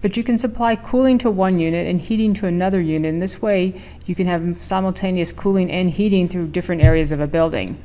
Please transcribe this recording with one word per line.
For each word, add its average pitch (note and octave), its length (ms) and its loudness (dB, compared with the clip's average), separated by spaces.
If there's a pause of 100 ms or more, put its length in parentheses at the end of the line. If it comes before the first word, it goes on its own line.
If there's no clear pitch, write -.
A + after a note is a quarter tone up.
but G3 160 0
you A#3 60 -2
can A#3 160 0
supply A#3 380 0
cooling B3+ 420 2
to A#3 120 0
one F#3+ 280 2
unit E3 280 0
and F3 140 0
heating A3 340 0
to G3 120 -4
another F#3 340 0
unit. D#3+ 280 0
In E3 120 -2
this F#3+ 200 -2
way, F#3+ 400 0 (260)
you F3+ 80 -4
can F3+ 120 0
have F3 360 -2
simultaneous F#3 720 -2
cooling F#3+ 380 0
and F3+ 200 0
heating G3 380 2
through E3+ 200 -4
different E3+ 340 -2
areas D#3+ 300 6
of D3 80 -2
a D3 60 0
building. D#3 580 -2